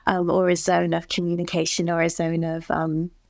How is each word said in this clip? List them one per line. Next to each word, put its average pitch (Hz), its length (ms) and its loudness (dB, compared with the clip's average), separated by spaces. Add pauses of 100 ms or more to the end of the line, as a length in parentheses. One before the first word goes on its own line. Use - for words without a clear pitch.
um, 175 240 2
or 180 180 4
a 180 80 4
zone 175 380 2
of 165 140 -4
communication 170 840 -2
or 170 100 0
a 165 80 2
zone 165 340 -2
of, 165 280 -6
um, 160 400 -2 (200)